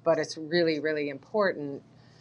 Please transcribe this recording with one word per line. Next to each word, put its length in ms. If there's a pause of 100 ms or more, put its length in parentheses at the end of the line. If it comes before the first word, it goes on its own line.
but 140
it's 200
really, 400
really 300
important 720 (380)